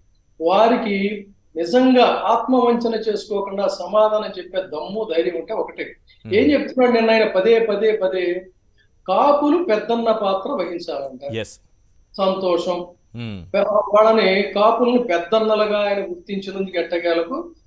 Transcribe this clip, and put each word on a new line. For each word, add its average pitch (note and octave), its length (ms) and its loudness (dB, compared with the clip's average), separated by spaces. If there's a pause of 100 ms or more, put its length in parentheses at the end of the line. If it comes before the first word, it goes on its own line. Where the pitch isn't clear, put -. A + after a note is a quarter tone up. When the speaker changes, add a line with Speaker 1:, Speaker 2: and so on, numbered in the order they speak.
(420)
Speaker 1:
వారికి G3+ 840 2 (280)
నిజంగా B3 720 4
ఆత్మవంచన A#3 680 2
చేసుకోకుండా G3 720 -4
సమాధానం G#3+ 720 0
చెప్పే F3+ 240 -8
దమ్ము, D#3 540 -8
ధైర్యం E3+ 200 0
ఉంటే E3 180 -8
ఒకటే. - 420 -8 (300)
Speaker 2:
Hmm. A2 100 -2
Speaker 1:
ఏం C4+ 160 4
చెప్తున్నాడు B3+ 400 0
నిన్న A3+ 200 2
ఆయన A3 160 2
పదే G#3+ 320 2
పదే G#3+ 440 0
పదే? F#3 420 -4 (600)
కాపులు D4 560 2
పెద్దన్న A3+ 480 0
పాత్ర G#3 400 -2
వహించాలంట. C#3+ 840 -8
Speaker 2:
ఎస్. - 240 -8 (580)
Speaker 1:
సంతోషం. F3+ 680 0 (320)
Speaker 2:
Hmm. A2+ 480 -4
Speaker 1:
వాళ్ళని, G#3 760 4
కాపుల్ని A#3+ 640 2
పెద్దన్నలుగా G#3 760 0
ఆయన G3+ 200 0
గుర్తించినందుకు F#3+ 800 -6
ఎట్టకేలకు E3+ 720 -2 (160)